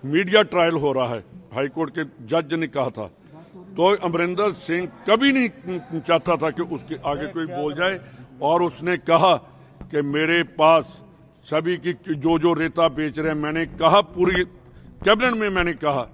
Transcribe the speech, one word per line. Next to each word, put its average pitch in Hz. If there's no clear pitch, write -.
मीडिया 185
ट्रायल 170
हो 143
रहा 127
है, 113
हाई 135
कोर्ट 156
के 160
जज 156
ने 165
कहा 131
था। 107
तो 185
अमरिंदर 175
सिंह 175
कभी 262
नहीं 180
चाहता 170
था 156
कि 151
उसके 156
आगे 143
कोई 165
बोल 147
जाए, 180
और 165
उसने 170
कहा 165
कि 147
मेरे 156
पास 160
सभी 165
की 160
जो 156
जो 170
रेता 165
बेच 151
रहे 156
हैं, 156
मैंने 156
कहा, 165
पूरी 180
कैबिनेट -
में 214
मैंने 175
कहा 139